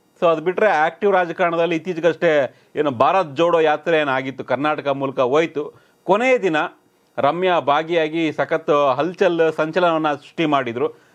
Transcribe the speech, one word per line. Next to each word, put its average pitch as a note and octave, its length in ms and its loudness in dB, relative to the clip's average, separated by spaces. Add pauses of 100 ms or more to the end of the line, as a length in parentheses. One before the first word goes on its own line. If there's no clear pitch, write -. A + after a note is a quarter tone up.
(200)
So, F3 80 2
ಅದು D#3+ 120 2
ಬಿಟ್ರೆ F#3 280 0
ಆಕ್ಟಿವ್ E3 440 2
ರಾಜಕಾರಣದಲ್ಲಿ E3+ 640 0
ಇತ್ತೀಚೆಗಷ್ಟೇ D#3+ 760 0 (220)
ಏನು D3 140 0
ಭಾರತ್ C#3+ 460 0
ಜೋಡೋ E3+ 240 2
ಯಾತ್ರೆ D#3 380 0
ಏನಾಗಿತ್ತು, C3+ 460 -4
ಕರ್ನಾಟಕ C#3+ 440 -2
ಮೂಲಕ C3+ 320 -4
ಹೋಯ್ತು. D3 600 -2 (240)
ಕೊನೆಯ A#3+ 340 2
ದಿನ F3+ 180 0 (640)
ರಮ್ಯಾ E3+ 420 0
ಭಾಗಿಯಾಗಿ D#3 720 -2
ಸಖತ್ D3 640 0
ಹಲ್ಚಲ್, E3 600 0
ಸಂಚಲನವನ್ನ D#3+ 560 0
ಸೃಷ್ಟಿ D#3 340 -6
ಮಾಡಿದ್ರು. C3+ 420 -2 (260)